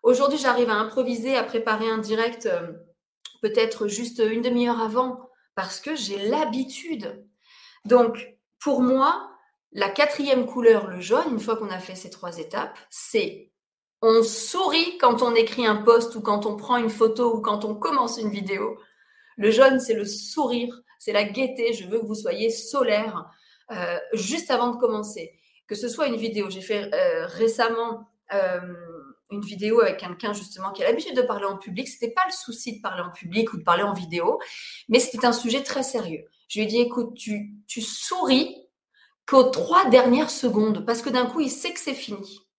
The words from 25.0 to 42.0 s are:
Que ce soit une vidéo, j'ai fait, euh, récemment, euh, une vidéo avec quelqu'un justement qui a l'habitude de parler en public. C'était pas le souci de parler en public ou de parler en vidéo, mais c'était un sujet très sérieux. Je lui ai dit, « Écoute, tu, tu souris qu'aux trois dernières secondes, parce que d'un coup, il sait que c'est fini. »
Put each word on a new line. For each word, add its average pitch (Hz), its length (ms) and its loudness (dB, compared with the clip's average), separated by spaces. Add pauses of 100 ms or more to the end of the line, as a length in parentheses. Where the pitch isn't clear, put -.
Que - 80 -6
ce 220 140 -4
soit 302 180 -2
une 240 100 -2
vidéo, 208 320 -4
j'ai 190 140 -12
fait, 202 320 -4
euh, 170 320 0
récemment, 226 800 -2 (240)
euh, 185 280 0 (680)
une 202 120 -8
vidéo 208 380 2
avec 190 180 4
quelqu'un 185 340 -6
justement 190 400 -8
qui 196 100 -6
a 175 60 4
l'habitude 285 260 0
de 247 80 4
parler 208 220 -2
en 196 120 -4
public. 202 300 -10
C'était - 260 -6
pas 370 140 2
le 370 60 -6
souci 226 460 -10
de - 40 -18
parler 185 200 -8
en 175 80 -10
public 208 420 -2
ou 190 60 -8
de 160 40 -12
parler 175 200 2
en 208 100 0
vidéo, 175 480 -2 (480)
mais 233 100 6
c'était 240 280 2
un 233 60 6
sujet 240 300 -2
très - 200 -4
sérieux. 175 420 -4 (240)
Je 202 100 -6
lui 214 60 0
ai 208 40 -2
dit, « 226 120 2
Écoute, 240 340 0
tu, 208 380 -8 (160)
tu - 120 -8
souris 277 760 0 (680)
qu'aux 262 180 8
trois 311 440 4
dernières 254 420 6
secondes, 214 540 0
parce 233 160 -2
que 277 100 -4
d'un 247 160 2
coup, 330 140 -4
il 269 100 0
sait 349 220 -6
que 349 60 -8
c'est 269 160 -6
fini. » - 460 -12 (180)